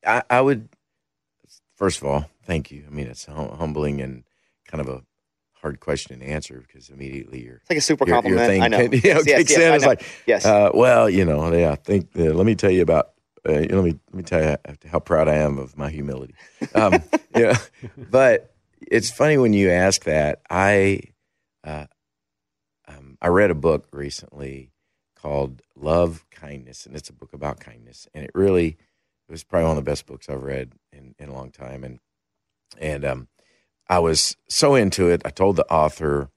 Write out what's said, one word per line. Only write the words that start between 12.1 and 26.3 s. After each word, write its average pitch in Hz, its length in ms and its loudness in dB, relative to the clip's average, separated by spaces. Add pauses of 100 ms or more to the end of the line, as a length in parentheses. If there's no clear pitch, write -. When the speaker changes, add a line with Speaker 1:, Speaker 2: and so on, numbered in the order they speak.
Speaker 1:
uh, 85 80 0
let 82 220 2
me 110 80 2
tell 95 160 0
you 92 120 4
about, 80 280 2 (360)
uh, 78 60 0
let 78 200 0
me, 90 260 0 (120)
let - 40 -20
me 92 80 -10
tell 82 200 -2
you 76 140 0 (340)
how 82 100 -2
proud 78 280 0
I 76 80 2
am 73 220 -2
of 65 180 -14
my 73 140 -8
humility. 69 440 -12 (400)
Um, 104 280 4 (160)
<laughs> - 180 -10
yeah, 117 200 4 (400)
but 127 580 2 (260)
it's - 300 -2
funny 151 280 2
when 120 140 4
you 98 180 4
ask 90 340 2
that. 76 460 -2
I, 98 500 2 (640)
uh, 76 220 -12 (1000)
um, 69 340 -20
I 82 80 -4
read 92 220 4
a 85 40 -2
book 76 380 -2
recently 69 800 -14 (460)
called 69 460 -8 (140)
Love, 82 540 -2